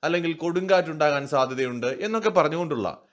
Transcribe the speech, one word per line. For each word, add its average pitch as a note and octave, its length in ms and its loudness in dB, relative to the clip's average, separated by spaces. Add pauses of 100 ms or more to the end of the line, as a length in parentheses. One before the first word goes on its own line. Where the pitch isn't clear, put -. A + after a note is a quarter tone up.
അല്ലെങ്കിൽ E3+ 280 0
കൊടുങ്കാറ്റുണ്ടാകാൻ D#3 960 0
സാധ്യതയുണ്ട് B2+ 580 0
എന്നൊക്കെ A3 440 -2
പറഞ്ഞുകൊണ്ടുള്ള D3+ 680 0 (140)